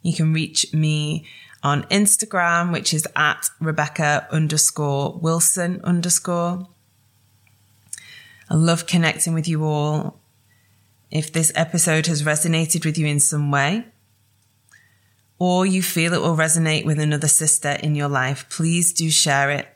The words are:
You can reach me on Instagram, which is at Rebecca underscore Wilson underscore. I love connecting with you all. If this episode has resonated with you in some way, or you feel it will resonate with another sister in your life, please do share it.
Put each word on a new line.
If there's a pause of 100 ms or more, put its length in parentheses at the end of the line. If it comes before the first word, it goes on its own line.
You
can
reach
me (360)
on
Instagram,
which
is
at (100)
Rebecca
underscore
Wilson
underscore. (1800)
I
love
connecting
with
you
all. (920)
If
this
episode
has
resonated
with
you
in
some
way, (1500)
or
you
feel
it
will
resonate
with
another
sister (120)
in
your
life,
please
do
share
it.